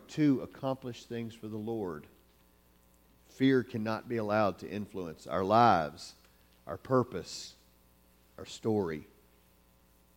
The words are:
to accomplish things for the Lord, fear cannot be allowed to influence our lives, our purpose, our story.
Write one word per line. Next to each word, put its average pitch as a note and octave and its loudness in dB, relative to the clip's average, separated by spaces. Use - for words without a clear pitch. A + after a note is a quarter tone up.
to C#3+ 2
accomplish C3 -8
things A#2 -8
for A2 -14
the A2 -8
Lord, G#2 -6
fear C3 4
cannot A2 -4
be A#2+ -4
allowed G#2 2
to - -12
influence F#2 -8
our F2 0
lives, F#2+ 4
our E2+ -8
purpose, - -2
our - -14
story. F#2 -2